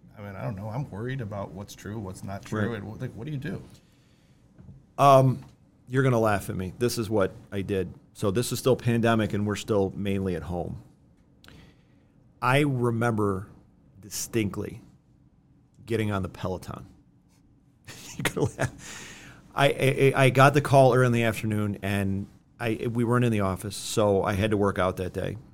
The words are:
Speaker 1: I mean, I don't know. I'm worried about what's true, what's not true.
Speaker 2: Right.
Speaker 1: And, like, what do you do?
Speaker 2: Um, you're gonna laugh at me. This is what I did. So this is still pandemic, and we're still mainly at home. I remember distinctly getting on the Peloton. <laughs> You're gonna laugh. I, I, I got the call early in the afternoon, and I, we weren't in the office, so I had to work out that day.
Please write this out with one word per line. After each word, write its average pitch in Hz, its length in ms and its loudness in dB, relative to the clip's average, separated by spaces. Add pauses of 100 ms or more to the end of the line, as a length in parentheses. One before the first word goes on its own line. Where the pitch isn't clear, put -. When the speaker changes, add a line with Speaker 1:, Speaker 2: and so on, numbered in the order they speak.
(180)
Speaker 1:
I 107 40 -16
mean, 101 140 -12
I 110 80 -10
don't 117 120 -6
know. 107 120 -10
I'm 123 220 -8
worried 123 320 -8
about 101 300 -10
what's 98 220 -14
true, 104 240 -12
what's 92 240 -12
not 98 220 -10
true. 107 280 -2
Speaker 2:
Right. 107 100 -8
Speaker 1:
And, 101 180 -14
like, 123 140 -10
what 110 100 -12
do 156 80 -10
you 143 60 -6
do? 147 240 -8 (1400)
Speaker 2:
Um, 135 440 6 (460)
you're 127 140 0
gonna 123 180 4
laugh 104 300 2
at 107 60 -6
me. 92 220 -6
This 117 200 0
is 107 100 -4
what 101 240 2 (180)
I 101 120 -6
did. 95 280 -4 (220)
So - 180 -2
this 120 220 -2
is 120 60 -4
still 127 180 4
pandemic, 113 560 2
and 104 140 -2
we're 104 100 -2
still 98 400 0
mainly 98 380 -2
at 78 80 -6
home. 87 400 -8 (1600)
I 131 180 4
remember 117 880 0 (520)
distinctly 104 800 -6 (1040)
getting 110 260 -2
on 98 100 -2
the 92 60 -6
Peloton. - 580 -8 (1000)
<laughs> - 300 -16
You're - 180 -6
gonna - 140 0 (100)
laugh. - 480 -8 (480)
I, 139 120 2
I, 135 460 4 (120)
I 131 60 8
got 135 240 6
the 139 60 4
call 131 340 6
early 127 120 4
in 120 60 2
the 117 120 2
afternoon, 107 580 -2
and 98 440 -2 (320)
I, 117 340 -4
we 120 120 0
weren't 123 200 2
in 117 80 2
the 104 80 0
office, 95 360 -4
so 101 460 2
I 101 120 0
had 104 180 2
to 107 40 0
work 98 220 2
out 92 200 0
that 90 140 -6
day. 95 260 -6 (160)